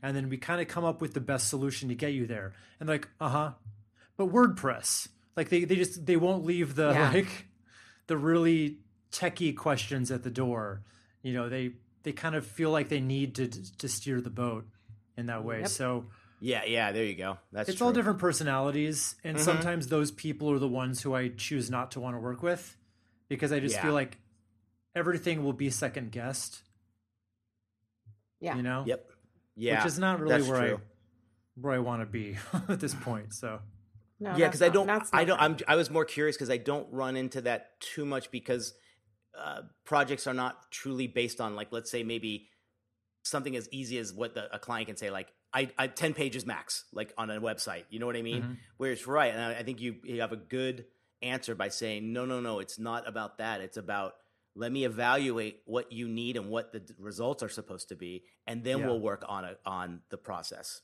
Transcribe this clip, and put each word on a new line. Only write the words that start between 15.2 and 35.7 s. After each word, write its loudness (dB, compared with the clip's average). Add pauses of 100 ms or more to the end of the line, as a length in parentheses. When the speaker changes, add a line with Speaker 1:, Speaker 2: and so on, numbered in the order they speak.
Speaker 1:
that -4
way. -2
Speaker 2:
Yep. 0
Speaker 1:
So -2 (300)
Speaker 3:
Yeah, 0
yeah, 4
there 2
you -2
go. -4 (120)
That's -2
Speaker 1:
it's -2
all 6
Speaker 3:
true. 2
Speaker 1:
different 2
personalities, 2
and -2
Speaker 3:
Mm-hmm. 2
Speaker 1:
sometimes 2
those 2
people -2
are 4
the 2
ones -2
who 0
I 0
choose -2
not -2
to -8
wanna -4
work -4
with, -2 (520)
because 0
I 2
just 2
Speaker 3:
Yeah. -2
Speaker 1:
feel 4
like 0 (760)
everything 0
will 2
be -2
second -4
guessed. -6 (1800)
Speaker 2:
Yeah. -4
Speaker 1:
You 0
know? -2
Speaker 3:
Yep. -2 (460)
Yeah, 2
Speaker 1:
Which 4
is 0
not 4
really 4
Speaker 3:
that's 4
Speaker 1:
where 4
Speaker 3:
true. 4
Speaker 1:
I, -8 (800)
where -2
I 2
wanna -2
be -4 (160)
<laughs> -2
at 0
this -2
point. -6
So -8 (600)
Speaker 2:
No, -2
Speaker 3:
Yeah, 10
Speaker 2:
that's 2
Speaker 3:
'cause 4
I 10
Speaker 2:
not, 8
Speaker 3:
don't, 6
Speaker 2:
that's 2
Speaker 3:
I 8
Speaker 2:
not 4
Speaker 3:
don't, 6
Speaker 2:
fun. 8
Speaker 3:
I'm, -2 (120)
I 8